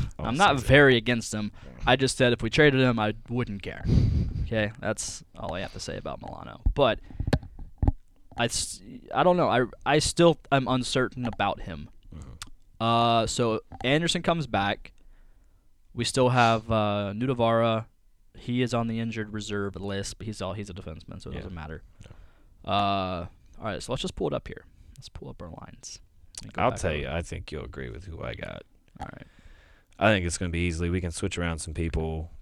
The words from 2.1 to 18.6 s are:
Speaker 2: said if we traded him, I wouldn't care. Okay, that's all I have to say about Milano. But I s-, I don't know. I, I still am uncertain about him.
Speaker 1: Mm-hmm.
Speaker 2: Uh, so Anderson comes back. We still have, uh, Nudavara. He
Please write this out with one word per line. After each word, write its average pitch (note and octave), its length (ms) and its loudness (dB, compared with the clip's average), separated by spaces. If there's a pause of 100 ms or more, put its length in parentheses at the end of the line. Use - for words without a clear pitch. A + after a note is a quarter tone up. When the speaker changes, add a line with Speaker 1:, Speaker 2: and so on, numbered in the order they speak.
Speaker 2:
said A#2+ 160 6
if - 80 -2
we A#2 80 -2
traded D3 320 6
him, B2 180 4
I G#2+ 140 0 (160)
wouldn't A#2 320 -4
care. - 220 -10 (600)
Okay, G#2+ 360 0
that's - 440 -6 (140)
all - 160 -8
I F#2 80 -6
have - 120 -8
to - 60 -12
say - 180 -8
about B1+ 240 -8
Milano. - 400 -14 (120)
But B2 260 4 (1400)
I A#2 80 2
s-, - 360 -4 (320)
I C#3+ 100 4
don't F3+ 140 6
know. C#3+ 120 4
I, A#2+ 160 4 (200)
I C#3+ 140 6
still E3+ 380 6 (140)
am C3+ 160 4
uncertain B2+ 580 0
about G2+ 360 -2
him. D#2 280 -10 (260)
Speaker 1:
Mm-hmm. - 680 -12
Speaker 2:
Uh, A#2 440 4
so A2+ 340 0 (220)
Anderson E3 380 2
comes E3 260 0
back. G#2 460 -2 (1000)
We A#2 120 -2
still B2+ 240 4
have, A#2 420 4
uh, G#2 440 0
Nudavara. A2+ 720 2 (500)
He A#2+ 280 -2